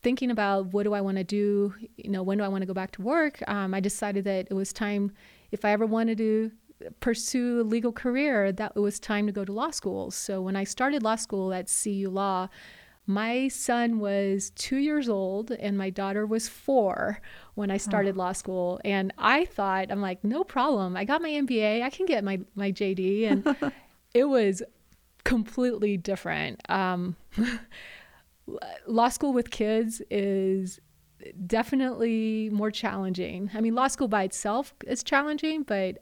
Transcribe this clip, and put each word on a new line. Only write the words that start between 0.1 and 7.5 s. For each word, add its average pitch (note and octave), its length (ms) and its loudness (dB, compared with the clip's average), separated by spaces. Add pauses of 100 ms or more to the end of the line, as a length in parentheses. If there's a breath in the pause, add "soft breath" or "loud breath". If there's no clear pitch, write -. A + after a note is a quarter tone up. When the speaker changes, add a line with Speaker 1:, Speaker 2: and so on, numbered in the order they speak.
Speaker 1:
about G3 400 2
what G3+ 120 2
do G#3 100 2
I G3+ 60 0
wanna F#3+ 240 0
do, G3+ 500 2 (220)
you - 140 -10
know, F#3+ 140 -2
when G3 140 0
do G#3 60 0
I G3 40 -2
wanna F#3+ 180 -2
go F#3+ 80 -4
back F#3+ 180 -4
to F#3+ 100 -12
work, D4 460 0
um, G3 260 -2
I G3 60 0
decided G3 440 -2
that F#3+ 260 -2
it G3 40 -4
was F#3+ 180 -2
time, G3+ 400 -2 (400 soft breath)
if G#3+ 120 -6
I G#3 80 4
ever G#3+ 140 2
wanted A3+ 320 2
to A3 320 2 (500)
pursue A#3+ 600 0